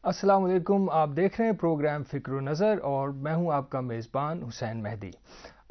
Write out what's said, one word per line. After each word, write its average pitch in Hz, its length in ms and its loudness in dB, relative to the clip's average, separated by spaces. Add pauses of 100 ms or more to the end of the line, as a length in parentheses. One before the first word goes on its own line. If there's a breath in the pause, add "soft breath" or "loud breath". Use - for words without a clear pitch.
अस्सलाम 196 380 4
वालेकुम, 185 460 2
आप 151 200 2
देख 180 300 0
रहे 226 100 2
हैं 208 80 0
प्रोग्राम 147 460 0
फ़िक्र 131 280 -6
नज़र 151 460 0
और 139 340 -2
मैं 139 220 -4
हूं 165 200 0
आपका 135 280 -2
मेज़बान 135 640 -4
हुसैन 117 340 -6
मेहदी। 104 340 -8 (600 loud breath)